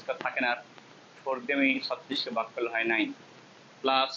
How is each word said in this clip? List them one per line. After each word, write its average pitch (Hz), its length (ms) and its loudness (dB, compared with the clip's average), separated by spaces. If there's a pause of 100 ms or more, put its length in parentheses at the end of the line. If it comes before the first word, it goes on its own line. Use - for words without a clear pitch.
স্কয়ার - 240 -4
থাকে 131 220 -2
না, 120 40 2 (680)
ফোর 131 140 -2 (100)
দিয়ে 139 120 2
আমি 135 120 6 (180)
ছত্রিশকে 127 500 -4
ভাগ 113 160 0
করলে 120 200 -2
হয় 113 200 0
নাইন, 107 140 2 (760)
প্লাস 131 360 4